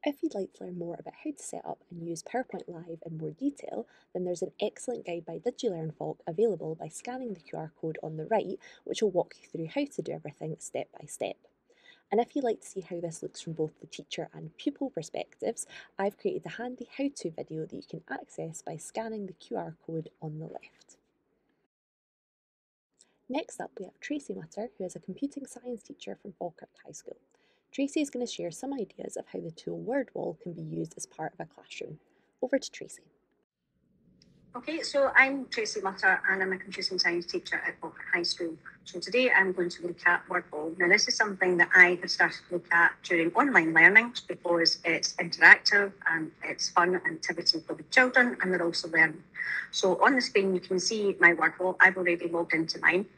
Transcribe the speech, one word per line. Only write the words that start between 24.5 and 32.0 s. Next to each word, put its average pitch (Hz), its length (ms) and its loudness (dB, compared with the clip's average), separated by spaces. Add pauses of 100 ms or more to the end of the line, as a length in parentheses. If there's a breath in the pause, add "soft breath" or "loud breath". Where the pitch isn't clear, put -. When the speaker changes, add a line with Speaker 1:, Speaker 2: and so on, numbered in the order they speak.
Speaker 1:
who 190 40 -4
is 180 120 -8
a 170 40 -12
computing 269 460 -8
science 240 380 -12
teacher - 360 -14
from 196 200 -16
Falkirk - 300 -10 (140)
High - 80 -20
School. - 260 -16 (540)
Tracy 277 300 -2
is 285 80 -2
gonna 247 180 -4
share 170 240 -8
some 269 220 -8
ideas - 420 -8
of - 160 -8
how - 80 -6
the 170 100 -8
tool 170 320 -10
WordWall 185 600 -4
can 175 100 -10
be 165 100 -10
used 160 360 -6
as - 80 -12
part - 260 -10
of - 80 -20
a 165 60 -10
classroom. - 540 -14 (420)